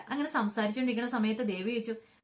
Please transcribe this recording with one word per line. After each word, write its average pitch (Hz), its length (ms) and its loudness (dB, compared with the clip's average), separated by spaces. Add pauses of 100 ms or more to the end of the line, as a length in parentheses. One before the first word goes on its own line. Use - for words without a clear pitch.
അങ്ങനെ 285 200 0
സംസാരിച്ചോണ്ടിരിക്കുന്ന 233 800 0
സമയത്ത് 220 380 2
ദേവി 190 240 0
ചോദിച്ചു, 226 220 -2 (300)